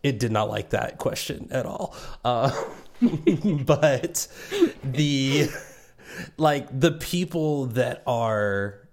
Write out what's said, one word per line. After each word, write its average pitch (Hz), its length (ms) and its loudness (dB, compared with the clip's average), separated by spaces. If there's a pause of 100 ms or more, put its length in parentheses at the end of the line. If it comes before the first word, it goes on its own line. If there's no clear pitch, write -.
it 131 160 0
did 117 120 0
not 107 160 2
like 107 220 -4
that - 300 -2
question - 500 -4
at 131 160 -2
all. - 300 -8 (280)
Uh, 120 280 2 (500)
<laughs> - 0 - (640)
but 147 600 2 (560)
the, 139 680 2 (880)
like, 147 300 2 (120)
the 160 120 6
people 156 720 -2
that 123 400 -2
are 104 880 0